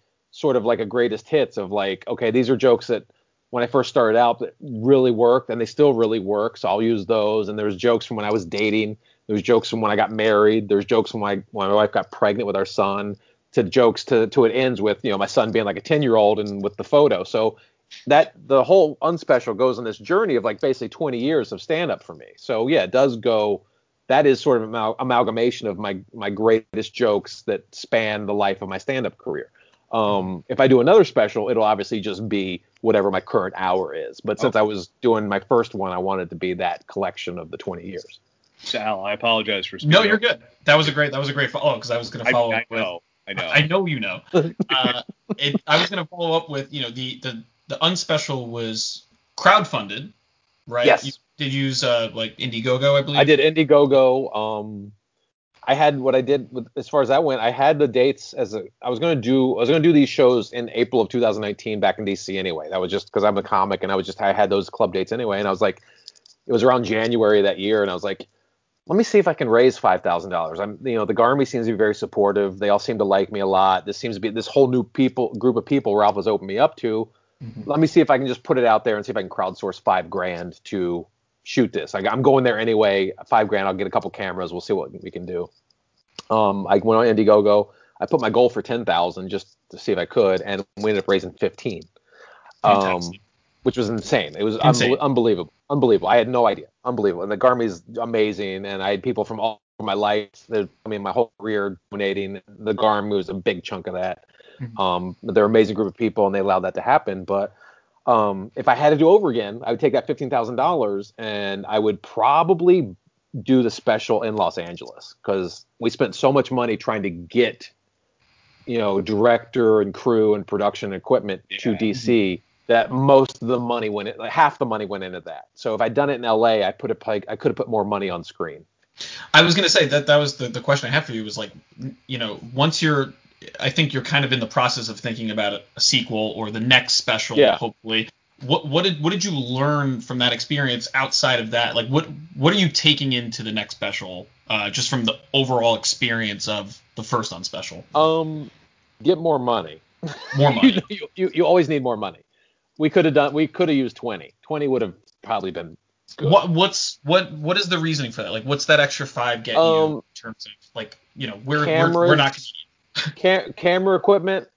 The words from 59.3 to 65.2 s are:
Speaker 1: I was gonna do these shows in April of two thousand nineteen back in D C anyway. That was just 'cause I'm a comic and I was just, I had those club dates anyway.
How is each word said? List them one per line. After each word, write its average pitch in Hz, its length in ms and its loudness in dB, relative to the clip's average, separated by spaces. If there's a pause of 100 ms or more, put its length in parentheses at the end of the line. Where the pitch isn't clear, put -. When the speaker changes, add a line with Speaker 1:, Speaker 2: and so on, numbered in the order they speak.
Speaker 1:
I 107 40 -4
was 120 100 2
gonna 160 100 4
do 160 140 4
these 143 160 6
shows 123 420 4
in 117 220 -6
April 120 260 0
of 101 80 2
two 123 120 -2
thousand 107 200 0
nineteen 104 400 -6
back 95 180 2
in 110 60 -8
D 98 120 -2
C 95 200 -8
anyway. 82 320 -6
That 92 140 -2
was 90 80 -4
just 98 200 -6
'cause 104 140 0
I'm 101 140 2
a 98 40 -2
comic 98 400 0
and 95 80 -4
I 98 60 0
was 95 80 -2
just, 92 160 -12
I 98 140 2
had 98 160 2
those 98 180 0
club 101 240 -2
dates 95 180 -4
anyway. 110 280 -4